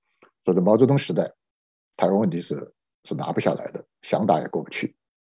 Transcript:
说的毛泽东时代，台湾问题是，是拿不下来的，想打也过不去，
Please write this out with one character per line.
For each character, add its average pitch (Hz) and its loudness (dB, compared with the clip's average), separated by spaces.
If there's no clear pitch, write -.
说 92 2
的 92 4
毛 104 6
泽 127 6
东 139 4
时 - -4
代， 85 -2
台 90 2
湾 98 2
问 107 2
题 85 -4
是， - -10
是 - -12
拿 - -6
不 - -2
下 160 0
来 - -8
的， - -12
想 - -2
打 78 2
也 62 -6
过 - -6
不 - -16
去， - -8